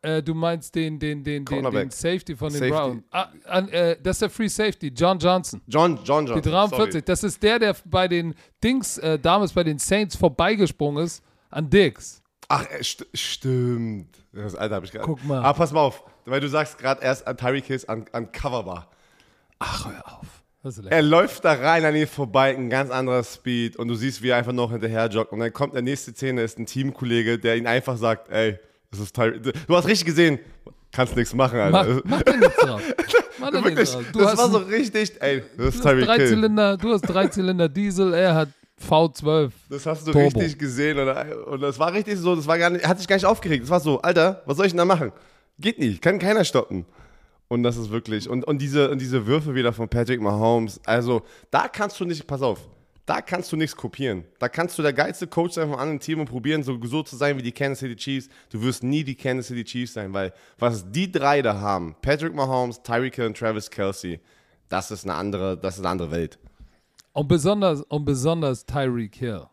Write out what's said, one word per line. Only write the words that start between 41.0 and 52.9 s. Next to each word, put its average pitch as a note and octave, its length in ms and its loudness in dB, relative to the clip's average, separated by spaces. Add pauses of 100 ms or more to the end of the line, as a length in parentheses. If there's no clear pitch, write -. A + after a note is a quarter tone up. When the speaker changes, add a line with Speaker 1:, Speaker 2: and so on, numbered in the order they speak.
Speaker 2:
und C3 140 -6
das C#3 180 -4
war E3 140 2
richtig G#3 260 -2
so, F3 160 2
das D3+ 120 -2
war E3 120 4
gar E3+ 120 4
nicht, F3 120 0
er D#3 60 2
hat F#3 100 4
sich F#3 80 -10
gar G3 100 4
nicht F#3+ 100 2
aufgeregt. D#3+ 380 2
Das C3+ 60 -6
war F3+ 100 4
so, D3+ 200 2
Alter, F3 460 4
was C#3 100 -2
soll F#3+ 100 2
ich F3+ 60 2
denn F3 60 0
da F3 60 4
machen? D#3+ 280 2 (460)
Geht G3 200 -2
nicht, A2 220 0
kann E3+ 180 2
keiner F#3+ 260 2
stoppen. G2 420 -2 (600)
Und A#2+ 140 0
das A#2+ 140 2
ist A2 140 -8
wirklich, G#2+ 380 -4
und, B2 160 -4
und D3 140 0
diese, C#3 320 2
und C#3 100 -2
diese B2+ 260 -2
Würfe D3 280 0
wieder A#2+ 180 2
von A2 160 -6
Patrick A#2+ 320 0
Mahomes, A2 680 2
also A#2 360 0 (280)
da E3 180 0
kannst - 320 -6
du F#3+ 40 -2
nicht, E3 220 -6
pass C3+ 160 -6
auf, G#2+ 260 -2 (380)